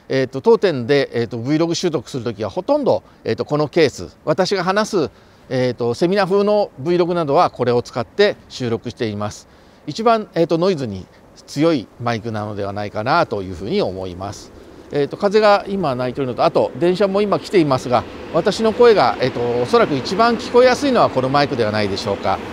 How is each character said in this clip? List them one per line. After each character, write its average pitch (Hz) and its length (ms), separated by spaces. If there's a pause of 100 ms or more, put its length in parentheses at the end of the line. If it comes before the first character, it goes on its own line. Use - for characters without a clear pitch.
(100)
え 135 140
ー - 20
と、 131 160
当 226 160
店 139 280
で、 139 280
え 117 100
ー - 40
と、 120 100
Vlog 151 340
習 165 180
得 143 200
す 139 80
る 113 60
と 120 100
き 104 100
は 95 60
ほ 185 120
と 285 140
ん 285 80
ど、 123 180 (220)
え - 80
ー 180 40
と、 117 100
こ 147 100
の 151 120
ケ 160 180
ー - 20
ス、 87 260 (120)
私 180 280
が 185 100
話 202 260
す、 160 200 (380)
え 127 220
ー 117 40
と、 120 200
セ 175 140
ミ 196 80
ナ 196 80
ー - 20
風 202 180
の 208 260 (120)
Vlog 175 320
な 170 100
ど 139 80
は 160 160
こ - 160
れ 120 80
を 123 80
使 - 180
っ 117 60
て 202 320 (140)
収 127 180
録 113 220
し - 20
て 117 140
い 104 100
ま 104 140
す。 - 180 (380)
一 151 160
番、 226 320
え 165 80
ー 165 40
と、 165 120
ノ 185 120
イ 175 60
ズ 135 100
に 95 200 (400)
強 160 260
い 120 160 (140)
マ 117 140
イ 107 40
ク 113 120
な 104 120
の 107 100
で 101 100
は 98 100
な 104 100
い 101 60
か 104 120
な 151 220
と 104 180
い 92 80
う 90 40
ふ 82 100
う 117 60
に 202 100
思 95 280
い 87 80
ま 98 180
す。 - 180 (400)
え 143 120
ー 135 40
と、 - 80
風 202 240
が 202 280
今 180 260
鳴 127 140
い 120 40
て 143 80
い - 20
る 131 40
の 120 80
と、 127 100
あ 170 60
と 120 280
電 175 180
車 196 120
も 196 140
今 185 180
来 - 80
て 196 120
い 156 40
ま 135 140
す - 100
が、 117 160 (300)
私 180 280
の 220 120
声 240 200
が、 123 280
え 127 60
ー - 20
と、 120 320
お - 20
そ 233 140
ら 214 80
く 151 100
一 151 200
番 233 200
聞 - 160
こ 240 100
え 254 40
や 254 100
す 285 100
い 262 60
の 214 80
は 139 80
こ 127 140
の 131 80
マ 143 140
イ 139 40
ク 143 80
で 117 80
は 107 80
な 107 80
い 104 80
で 98 80
し - 100
ょ 101 60
う 98 60
か。 95 200 (140)